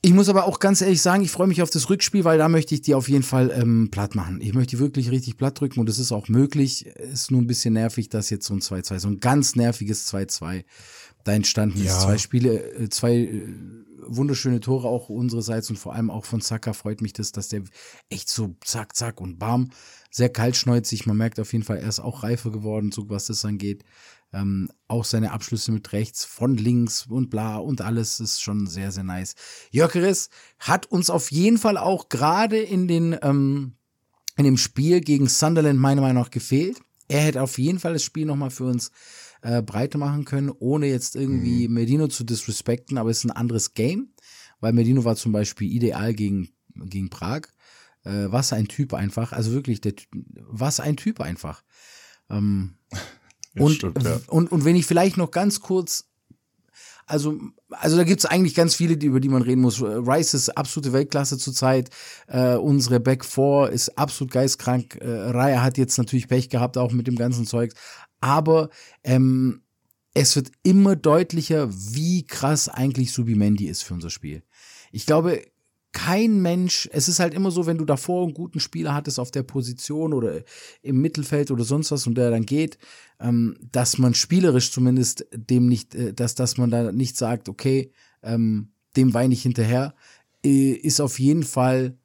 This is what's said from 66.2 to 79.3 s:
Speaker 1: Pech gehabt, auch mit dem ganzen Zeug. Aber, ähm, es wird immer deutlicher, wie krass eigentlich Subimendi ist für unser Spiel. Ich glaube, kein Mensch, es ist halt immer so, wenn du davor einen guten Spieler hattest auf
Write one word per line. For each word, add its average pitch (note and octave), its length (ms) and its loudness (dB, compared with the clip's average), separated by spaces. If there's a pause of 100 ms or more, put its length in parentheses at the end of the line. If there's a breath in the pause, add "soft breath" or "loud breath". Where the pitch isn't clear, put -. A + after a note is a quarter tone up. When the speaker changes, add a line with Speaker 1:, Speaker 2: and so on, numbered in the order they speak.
Speaker 1:
Pech B2+ 220 0
gehabt, B2 280 -2
auch B2 140 0
mit B2 160 0
dem B2 80 0
ganzen A#2+ 300 0
Zeug. A#2 280 -2 (480 loud breath)
Aber, D#3 480 4 (340 loud breath)
ähm, C3 600 4 (500)
es C#3+ 220 4
wird C3 160 -2 (120)
immer G3 320 6
deutlicher, D#3 760 2
wie C3+ 540 -2
krass C#3 440 -2
eigentlich B2+ 420 0
Subimendi G#2 560 2
ist - 160 -8
für - 100 -10
unser E2+ 160 -8
Spiel. D#2 340 -12 (480 loud breath)
Ich - 140 -10
glaube, D#3+ 380 0 (480)
kein G#3 500 0
Mensch, F3+ 500 0
es D3+ 160 -2
ist F3 120 0
halt F3 140 0
immer F#3+ 160 0
so, E3+ 160 0
wenn E3 120 0
du D#3 80 -4
davor F3+ 380 0
einen D#3+ 100 -4
guten E3+ 260 -10
Spieler D#3 340 -4
hattest D3 260 -4
auf B2 120 -6